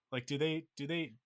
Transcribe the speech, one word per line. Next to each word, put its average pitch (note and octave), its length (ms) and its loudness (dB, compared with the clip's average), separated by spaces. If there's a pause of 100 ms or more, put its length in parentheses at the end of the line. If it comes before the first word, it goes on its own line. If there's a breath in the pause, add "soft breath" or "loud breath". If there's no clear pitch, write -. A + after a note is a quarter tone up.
(120)
Like, B2+ 140 -2
do C#3+ 100 0
they, D#3+ 300 2 (100)
do C#3+ 100 -4
they, D#3+ 280 -2 (120)